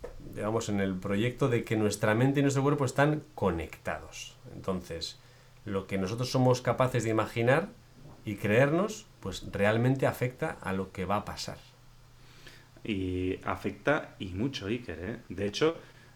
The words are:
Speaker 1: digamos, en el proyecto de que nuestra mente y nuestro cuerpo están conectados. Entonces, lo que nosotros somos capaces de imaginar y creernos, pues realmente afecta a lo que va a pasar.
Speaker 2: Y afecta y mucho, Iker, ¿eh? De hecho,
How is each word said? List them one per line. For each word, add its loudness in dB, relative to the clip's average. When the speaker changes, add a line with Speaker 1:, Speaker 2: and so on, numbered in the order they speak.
Speaker 1:
digamos, -2
en 2
el 2
proyecto 0
de 2
que 0
nuestra 2
mente 4
y 4
nuestro 4
cuerpo 2
están 2
conectados. -4
Entonces, -6
lo -4
que -2
nosotros -2
somos 4
capaces 2
de 0
imaginar 2
y -4
creernos, 2
pues -8
realmente 4
afecta -2
a -4
lo -2
que -6
va 0
a -2
pasar. -10
Speaker 2:
Y -2
afecta -2
y -8
mucho, -4
Iker, -4
¿eh? -6
De -4
hecho, 2